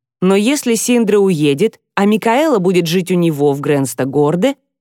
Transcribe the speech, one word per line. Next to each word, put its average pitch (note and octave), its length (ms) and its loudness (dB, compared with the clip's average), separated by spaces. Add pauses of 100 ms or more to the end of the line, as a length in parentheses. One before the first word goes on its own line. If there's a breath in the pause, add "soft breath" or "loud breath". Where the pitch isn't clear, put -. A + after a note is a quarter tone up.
(200)
«Но F#3+ 160 2
если A#3+ 380 0
Синдра G#3+ 440 0
уедет, E3 600 0 (140)
а G3+ 120 0
Микаэла A#3 520 0
будет F3+ 280 0
жить F3 240 -4
у F#3 40 0
него D3+ 380 0
в C#3+ 80 -6
Грэнстогорде, D3 960 -2 (240)